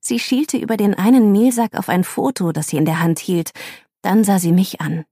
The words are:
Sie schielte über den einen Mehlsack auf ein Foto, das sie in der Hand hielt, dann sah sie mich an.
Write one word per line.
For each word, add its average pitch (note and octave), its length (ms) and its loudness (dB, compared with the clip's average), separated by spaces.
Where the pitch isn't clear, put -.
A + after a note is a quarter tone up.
Sie A#3+ 180 -4
schielte C4 380 -2
über A3+ 220 -4
den G#3 160 2
einen A3 360 4
Mehlsack A#3 460 2
auf - 140 -4
ein F3+ 140 2
Foto, F#3+ 480 -4
das D#3 160 -6
sie D#3 100 -4
in D#3 80 2
der D#3+ 140 -2
Hand E3 180 0
hielt, E3+ 320 -4
dann G#3 240 2
sah G3 140 2
sie F3 140 0
mich F#3 280 0
an. D#3+ 320 -6